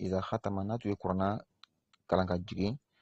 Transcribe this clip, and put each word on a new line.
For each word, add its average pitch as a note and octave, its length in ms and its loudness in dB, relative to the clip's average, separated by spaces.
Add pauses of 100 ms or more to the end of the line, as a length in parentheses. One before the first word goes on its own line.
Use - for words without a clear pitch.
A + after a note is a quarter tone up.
iza F#2 200 0
khatama, G2 420 -2
n'a G#2+ 160 -2
tun G2+ 120 -2
ye G2 40 2
kuranna F#2+ 440 0 (680)
kalan F#2 200 4
ka F2+ 100 0
jigin, G2 400 -2 (240)